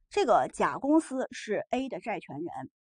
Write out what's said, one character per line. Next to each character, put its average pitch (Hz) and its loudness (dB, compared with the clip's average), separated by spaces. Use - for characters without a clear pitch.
这 320 0
个 160 6
甲 160 0
公 302 4
司 262 -4
是 202 -6
A 262 -2
的 180 -8
债 190 -6
权 - -14
人， 143 -10